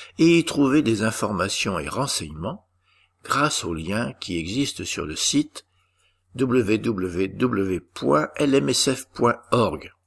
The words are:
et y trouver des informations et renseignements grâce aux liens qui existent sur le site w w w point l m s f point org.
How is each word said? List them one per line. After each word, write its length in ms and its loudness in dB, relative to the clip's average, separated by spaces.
et 220 6
y 40 4
trouver 380 2
des 220 2
informations 760 -2
et 80 -6
renseignements 800 -6
grâce 400 0
aux 100 -4
liens 460 -4
qui 180 -6
existent 460 -4
sur 220 -6
le 100 -8
site 500 -2
w 420 2
w 520 -2
w 500 0
point 560 0
l 180 2
m 140 4
s 220 2
f 240 -2
point 260 2
org. 380 2